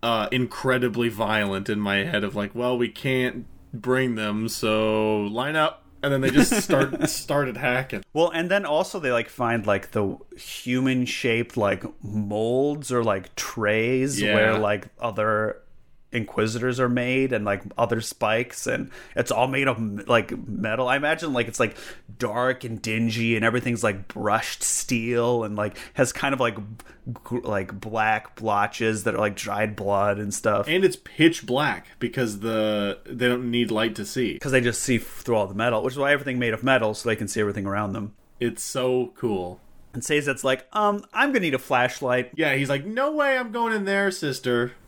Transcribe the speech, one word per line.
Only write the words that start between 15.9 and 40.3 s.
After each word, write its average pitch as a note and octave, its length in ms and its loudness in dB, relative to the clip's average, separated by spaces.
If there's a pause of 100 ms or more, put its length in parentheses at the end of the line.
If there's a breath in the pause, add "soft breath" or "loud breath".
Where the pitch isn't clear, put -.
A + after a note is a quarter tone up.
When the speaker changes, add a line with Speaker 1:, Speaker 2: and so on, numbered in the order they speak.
Speaker 2:
Inquisitors A#2 680 -2
are B2+ 80 4
made, B2+ 460 2
and, G#2+ 100 0
like, G2+ 200 0 (140)
other A#2 220 2
spikes, A2+ 680 -2
and - 240 -2 (280 loud breath)
it's - 120 0
all A#2 180 2
made C3+ 200 0
of B2 80 2
m-, G#2+ 320 -4
like, A#2 240 4 (160)
metal. A2+ 400 -2
I B2+ 80 2
imagine, D3+ 380 0
like, A#2+ 160 0
it's, - 100 -8
like, - 160 2 (420 loud breath)
dark B2 460 0
and A2+ 180 -8
dingy, A2+ 540 0
and G#2+ 80 0
everything's, A#2 400 0
like, G2+ 240 0
brushed G#2+ 560 -2
steel A#2+ 800 0
and, G#2 140 -6
like, G#2 200 -2 (180 loud breath)
has C3 180 2
kind C#3 200 0
of, C3 60 -4
like, A#2 160 2 (680 loud breath)
gr-, A#2+ 140 -4
like, G2+ 420 -4
black A2 560 -2
blotches G#2+ 680 0
that A2 120 0
are, - 40 -2
like, G#2 160 0
dried G#2 400 -2
blood G2+ 420 2
and G#2 160 -4
stuff. G#2 360 0
Speaker 1:
And F#3 160 2
it's - 100 4
pitch - 500 2
black B2+ 420 -2 (120)
because A#2 400 -2
the, G#2+ 640 0
they B2 220 0
don't B2 240 0
need A#2+ 180 2
light A2 260 0
to G#2 100 -8
see. - 340 -2
Speaker 2:
'Cause C#3 140 -4
they C3 80 6
just A#2 200 0
see B2+ 140 2
f-, G#2+ 80 0 (220)
through A#2 100 2
all G2+ 120 2
the F#2+ 80 -10
metal, A2 280 0
which B2+ 120 -2
is C#3+ 40 -8
why C#3 140 4
everything C3 260 -2
made A#2+ 140 0
of A2 100 -6
metal, A#2+ 300 4
so - 160 -4
they A2 80 2
can G#2+ 100 -4
see A2 140 -2
everything G2+ 240 -2
around G2 260 -2
them. G2+ 220 -6 (260)
Speaker 1:
It's A#2+ 240 -4
so B2+ 540 0
cool. F#2+ 420 -4 (340)
Speaker 2:
And B2+ 100 -8
Sazed's C#3+ 420 0